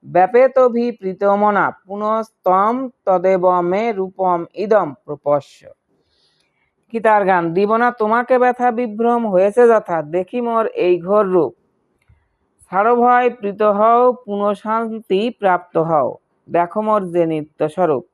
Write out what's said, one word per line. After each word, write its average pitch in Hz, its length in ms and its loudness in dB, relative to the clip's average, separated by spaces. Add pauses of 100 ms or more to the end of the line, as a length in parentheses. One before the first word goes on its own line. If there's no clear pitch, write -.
ব্যপেতভিপ্রীতমনা 202 1600 0 (140)
পুনস্তম 208 920 -2 (300)
তদেব 185 400 0 (180)
মে 185 200 -2 (100)
রূপম 185 480 -4 (140)
ইদম 196 340 0 (120)
প্রপশ্য।" 143 580 -6 (1300)
গীতার 214 320 2
গান, 180 280 2
"দিব 202 240 0
না 240 160 0
তোমাকে 240 460 0
ব্যথা 247 320 2
বিভ্রম 233 560 -2
হয়েছে 202 420 2
যথা, 208 340 0
দেখি 180 380 -4
মোর 226 240 -2 (120)
এই 180 240 2
ঘোর 202 260 2
রূপ। 175 260 0 (1080)
ছাড়ো 208 360 0
ভয় 247 340 2
প্রীত 202 320 -6 (140)
হও, 233 260 4 (200)
পুনঃশান্তি 208 1000 -4 (100)
প্রাপ্ত 180 480 -2
হও, 156 300 0 (400)
দেখো 170 340 -2
মোর 214 180 0 (100)
যে 170 160 0
নিত্য 156 420 -8
স্বরূপ।" 151 460 -2